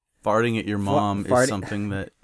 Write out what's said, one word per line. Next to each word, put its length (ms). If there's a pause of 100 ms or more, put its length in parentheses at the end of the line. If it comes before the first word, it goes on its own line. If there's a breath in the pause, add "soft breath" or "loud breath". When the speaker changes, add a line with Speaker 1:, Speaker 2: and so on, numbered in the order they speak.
(260)
Speaker 1:
Farting 320
at 100
your 120
Speaker 2:
Fa-, 40
Speaker 1:
mom 440
is 40
Speaker 2:
farting 180
Speaker 1:
something 400
that 220 (120)